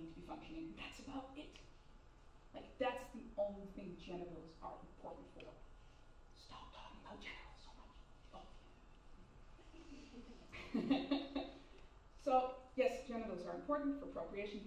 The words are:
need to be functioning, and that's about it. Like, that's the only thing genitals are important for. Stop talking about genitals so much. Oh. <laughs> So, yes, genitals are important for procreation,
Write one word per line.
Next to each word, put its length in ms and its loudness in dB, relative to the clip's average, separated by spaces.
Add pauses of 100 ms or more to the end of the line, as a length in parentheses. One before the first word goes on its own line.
need 80 -4
to 160 -8
be 0 -
functioning, 480 -4
and 80 -8
that's 240 -6
about 320 -4
it. 160 -6 (1040)
Like, 80 -6 (160)
that's 320 6
the 80 -6 (160)
only 400 2
thing 240 -4
genitals 640 -4
are 160 -6 (160)
important 400 -8
for. 160 -8 (880)
Stop 320 -10
talking 320 -10
about 160 -8
genitals 400 -8
so 160 -12
much. 160 -12 (480)
Oh. 80 -12 (3000)
<laughs> 0 - (800)
So, 280 12 (240)
yes, 320 8
genitals 400 2
are 80 2
important 440 6
for 120 -2
procreation, 540 0